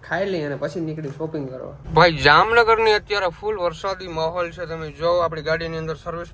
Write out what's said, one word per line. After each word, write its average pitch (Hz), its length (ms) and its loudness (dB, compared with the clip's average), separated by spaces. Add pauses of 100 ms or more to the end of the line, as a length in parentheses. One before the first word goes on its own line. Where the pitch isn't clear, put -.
ખાઈ 175 160 -2
લઈ 185 180 -4
અને 143 140 -6
પછી 143 240 -6
નીકળી 156 280 -8
શોપિંગ 156 420 -8
કરવા." - 440 -14
ભાઈ, 165 180 8
જામનગરની 214 800 6
અત્યારે 202 360 0
ફૂલ 202 320 -6
વરસાદી 185 480 -4
માહોલ 165 420 -4
છે. 165 160 -12
તમે 160 240 -8
જો, 151 200 -2
આપણી 165 320 0
ગાડીની 165 360 -2
અંદર 160 160 -6
સર્વિસ 170 400 -10